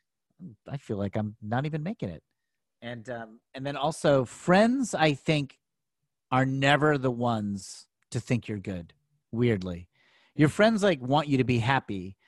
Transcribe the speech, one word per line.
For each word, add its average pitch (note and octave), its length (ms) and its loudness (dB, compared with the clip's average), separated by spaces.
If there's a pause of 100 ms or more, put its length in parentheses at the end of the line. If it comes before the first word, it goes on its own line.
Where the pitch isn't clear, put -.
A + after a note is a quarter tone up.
(680)
I C#3 80 -8
feel A2 220 -8
like G2 180 -4
I'm G#2+ 240 -6
not A#2 240 -4
even D3+ 180 -6
making D#3+ 280 -8
it." D#2 120 -16 (600)
And, A#2+ 260 -14
um, A2+ 320 -14 (140)
and C3+ 120 -10
then C#3+ 80 -6
also C#3+ 520 2
friends, A3+ 680 2
I D#3 200 2
think, D3 440 -4 (720)
are B2+ 140 2
never C#3 540 4
the B2+ 120 0
ones A2 760 -4 (240)
to B2 100 -4
think - 280 -2
you're G#2+ 100 -6
good, F2+ 340 -10 (400)
weirdly. F#2 560 0 (480)
Your D3 140 6
friends, G#3+ 320 4
like, F3 180 2
want C#3+ 260 2
you C#3 120 2
to B2+ 60 4
be A#2+ 140 2
happy, G#2+ 680 -2